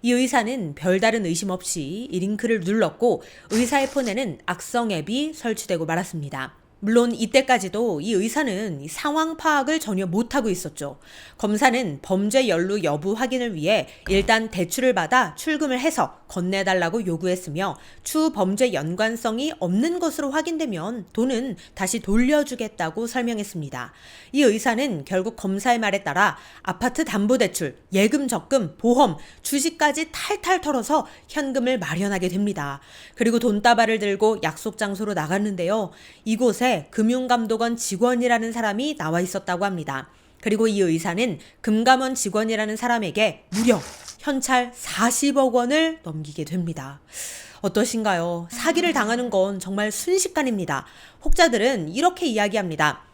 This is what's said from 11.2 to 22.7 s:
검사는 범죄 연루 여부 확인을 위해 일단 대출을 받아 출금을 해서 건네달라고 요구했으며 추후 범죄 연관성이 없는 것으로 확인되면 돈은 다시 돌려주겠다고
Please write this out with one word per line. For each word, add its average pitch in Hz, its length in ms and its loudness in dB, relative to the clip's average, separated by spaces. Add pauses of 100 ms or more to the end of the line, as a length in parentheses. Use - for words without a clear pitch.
검사는 214 640 2
범죄 208 460 2
연루 190 360 0
여부 151 300 0
확인을 240 400 -2
위해 165 340 0 (200)
일단 220 420 2
대출을 214 420 0
받아 202 440 2
출금을 285 440 -2
해서 254 480 -2
건네달라고 185 800 0
요구했으며 180 720 -4 (240)
추후 311 280 2
범죄 208 440 0
연관성이 220 840 -2
없는 240 420 0
것으로 285 320 -2
확인되면 247 800 -4
돈은 240 420 -2 (180)
다시 196 260 -4
돌려주겠다고 233 1040 0